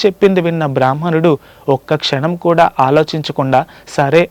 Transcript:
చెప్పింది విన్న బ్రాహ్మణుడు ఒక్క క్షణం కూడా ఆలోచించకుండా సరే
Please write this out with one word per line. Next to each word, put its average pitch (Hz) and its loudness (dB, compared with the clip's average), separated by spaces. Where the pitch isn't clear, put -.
చెప్పింది 190 2
విన్న 165 -2
బ్రాహ్మణుడు 147 0
ఒక్క 139 -2
క్షణం 151 -4
కూడా 170 2
ఆలోచించకుండా 143 0
సరే 151 0